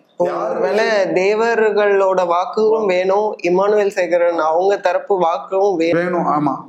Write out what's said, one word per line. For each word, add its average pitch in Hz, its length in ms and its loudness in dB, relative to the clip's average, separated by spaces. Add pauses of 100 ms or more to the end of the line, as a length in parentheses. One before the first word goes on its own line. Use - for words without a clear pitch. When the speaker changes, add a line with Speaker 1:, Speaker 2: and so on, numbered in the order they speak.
(120)
Speaker 1:
இப்போ 175 200 -4
Speaker 2:
யார் 170 200 -6
Speaker 1:
ஒருவேளை 202 340 0 (280)
தேவர்களோட 202 1120 2
வாக்குகளும் 214 580 0
வேணும், 190 580 0
இமானுவேல் 196 440 2
சேகரன் 175 500 0
அவங்க 175 400 0
தரப்பு 185 400 -2
வாக்கும் 185 580 0
வேணும். 165 280 0
Speaker 2:
வேணும், 175 240 -2
ஆமா. 143 280 -2 (140)